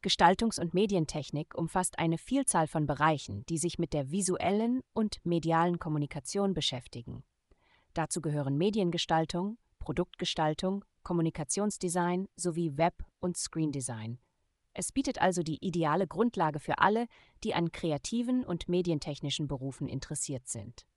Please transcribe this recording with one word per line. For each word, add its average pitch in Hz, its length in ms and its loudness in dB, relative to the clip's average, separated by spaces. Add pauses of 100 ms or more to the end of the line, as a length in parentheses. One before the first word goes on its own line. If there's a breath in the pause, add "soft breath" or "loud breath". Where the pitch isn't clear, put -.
Gestaltungs- 190 580 6
und 165 140 -2
Medientechnik 170 800 0
umfasst 180 440 -2
eine 165 180 2
Vielzahl 254 500 2
von 156 180 0
Bereichen, 139 640 0
die 165 100 0
sich 170 220 -2
mit 170 140 0
der 143 180 -2
visuellen 202 720 0 (120)
und 220 320 0
medialen 170 520 2
Kommunikation 156 760 -2
beschäftigen. 123 720 -6 (720 soft breath)
Dazu 160 280 -2
gehören 143 360 0
Mediengestaltung, 175 1000 2 (200)
Produktgestaltung, 180 1080 -2 (180)
Kommunikationsdesign 175 1200 0 (100)
sowie 165 400 -2
Web- 165 260 2 (160)
und 180 160 -2
Screendesign. 127 840 -4 (540)
Es - 200 -6
bietet 269 260 -2
also 175 240 2
die 151 160 -2
ideale 170 480 0
Grundlage 165 540 0
für - 160 -2
alle, 226 300 2 (360 soft breath)
die 170 100 -2
an 170 200 0
kreativen 233 720 -2
und 175 240 -6
medientechnischen 165 800 -2
Berufen 135 400 -6
interessiert 135 580 -6
sind. 113 380 -12 (120)